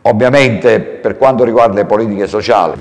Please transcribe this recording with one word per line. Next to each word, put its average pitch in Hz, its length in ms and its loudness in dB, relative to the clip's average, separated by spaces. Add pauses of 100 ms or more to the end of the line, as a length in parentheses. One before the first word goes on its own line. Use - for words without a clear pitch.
Ovviamente 123 760 2
per - 360 -8
quanto 131 280 2
riguarda 117 320 2
le 101 100 0
politiche 104 420 -2
sociali 98 540 -2